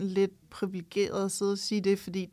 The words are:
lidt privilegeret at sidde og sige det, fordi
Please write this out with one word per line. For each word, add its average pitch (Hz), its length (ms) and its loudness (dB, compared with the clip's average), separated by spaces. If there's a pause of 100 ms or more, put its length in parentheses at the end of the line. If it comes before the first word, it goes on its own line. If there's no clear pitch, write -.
lidt 190 240 2 (180)
privilegeret 196 760 -2
at 190 60 -2
sidde 202 200 0
og 196 60 0
sige 208 240 0
det, 196 180 4
fordi 185 340 -6